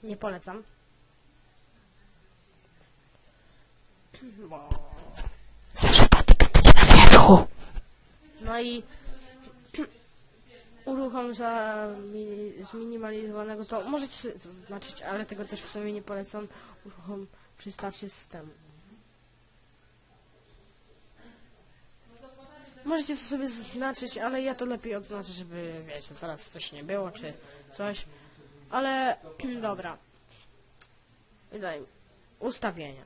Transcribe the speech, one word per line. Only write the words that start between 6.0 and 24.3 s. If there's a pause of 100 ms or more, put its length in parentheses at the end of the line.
Bandicam
będzie
na
wierzchu. (960)
No
i (2000)
uruchom
za (260)
mi-, (180)
zminimalizowanego,
to
możecie
sobie
zaznaczyć,
ale
tego
też
w
sumie
nie
polecam. (380)
Uruchom (300)
przy
starcie
systemu. (4000)
Możecie
to
sobie
zaznaczyć,
ale